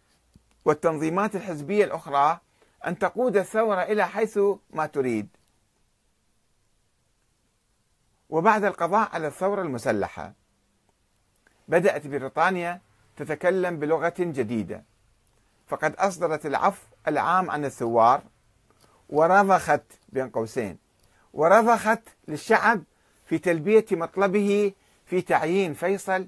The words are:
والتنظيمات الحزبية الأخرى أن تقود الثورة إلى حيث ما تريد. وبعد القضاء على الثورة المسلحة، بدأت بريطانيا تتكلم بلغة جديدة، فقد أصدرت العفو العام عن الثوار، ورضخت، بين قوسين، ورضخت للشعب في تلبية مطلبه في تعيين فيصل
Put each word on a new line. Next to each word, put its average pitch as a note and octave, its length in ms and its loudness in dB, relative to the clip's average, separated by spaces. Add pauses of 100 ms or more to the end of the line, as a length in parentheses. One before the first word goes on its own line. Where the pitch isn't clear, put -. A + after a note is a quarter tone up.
(640)
والتنظيمات D#3+ 720 0
الحزبية F3 480 -2
الأخرى D3+ 560 0 (460)
أن E3+ 120 -6
تقود G3 380 -2
الثورة G3+ 460 0
إلى F#3+ 260 0
حيث G#3+ 300 -4 (320)
ما D#3 160 -4
تريد. B2 420 -2 (3000)
وبعد G3+ 340 2
القضاء G3 500 0
على D#3+ 120 -6
الثورة F#3+ 360 -4
المسلحة، A2 680 -4 (1400)
بدأت D#3+ 380 0
بريطانيا E3+ 760 -4 (360)
تتكلم F3+ 600 -2
بلغة D#3 400 -2
جديدة، A#2 680 -4 (840)
فقد D3 280 -4
أصدرت E3 520 -2
العفو E3+ 400 -2 (220)
العام E3 420 0
عن D3 140 -4
الثوار، A#2+ 580 2 (840)
ورضخت، E3 760 4 (260)
بين C3 220 -4
قوسين، A2 480 -6 (540)
ورضخت G#3+ 720 4 (260)
للشعب G3+ 540 2 (440)
في D#3+ 120 -2
تلبية F#3 540 2
مطلبه G3+ 800 0 (340)
في F3+ 160 -2
تعيين E3 520 0
فيصل F#3 540 -4